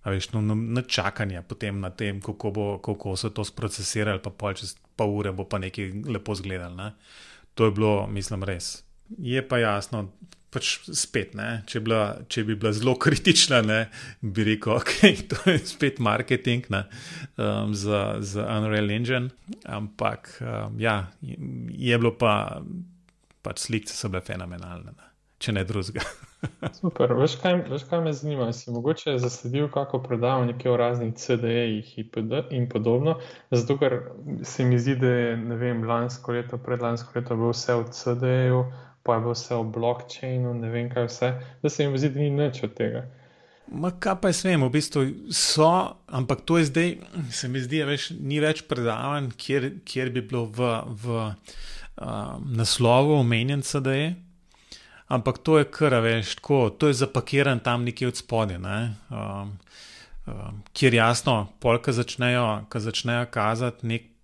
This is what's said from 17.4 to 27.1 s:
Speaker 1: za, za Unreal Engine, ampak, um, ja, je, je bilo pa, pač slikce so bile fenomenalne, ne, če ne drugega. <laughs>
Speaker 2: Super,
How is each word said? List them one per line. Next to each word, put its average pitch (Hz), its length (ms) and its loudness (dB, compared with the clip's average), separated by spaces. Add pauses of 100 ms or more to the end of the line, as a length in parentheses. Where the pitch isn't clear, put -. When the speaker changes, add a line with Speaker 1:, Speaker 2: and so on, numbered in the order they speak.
Speaker 1:
za, 104 480 0
za 104 300 -4 (100)
Unreal 107 320 0
Engine, 123 400 -2 (400)
ampak, 107 720 -6
um, 110 400 -6
ja, 110 160 2 (240)
je, - 160 -12 (400)
je 120 240 2
bilo 117 160 4
pa, 110 160 4 (1080)
pač - 260 -8
slikce 113 260 -4
so - 160 -6
bile 92 160 -4
fenomenalne, 90 720 -10
ne, - 120 -20 (320)
če 120 140 -2
ne 95 100 0
drugega. 101 380 -4 (380)
<laughs> - 380 -8
Speaker 2:
Super, 123 380 0